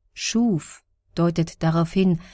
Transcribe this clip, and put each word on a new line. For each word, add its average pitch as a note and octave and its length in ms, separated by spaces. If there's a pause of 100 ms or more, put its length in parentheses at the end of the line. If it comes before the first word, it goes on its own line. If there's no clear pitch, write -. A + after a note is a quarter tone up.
(120)
schuf - 720 (320)
deutet E3+ 480
darauf E3 300
hin, F#3 280 (140)